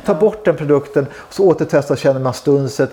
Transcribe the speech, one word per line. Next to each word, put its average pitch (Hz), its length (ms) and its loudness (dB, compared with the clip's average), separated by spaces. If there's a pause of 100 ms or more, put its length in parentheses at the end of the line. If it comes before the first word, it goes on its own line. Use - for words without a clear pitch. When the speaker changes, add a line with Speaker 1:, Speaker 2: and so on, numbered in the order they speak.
Speaker 1:
Ta 208 80 0
Speaker 2:
ja. 170 60 -2
Speaker 1:
bort - 260 0
den 165 100 2
produkten, 143 520 0 (220)
så - 180 -2
återtesta, 147 480 0
känner 131 240 0
man 131 140 -2
stunset, 139 600 0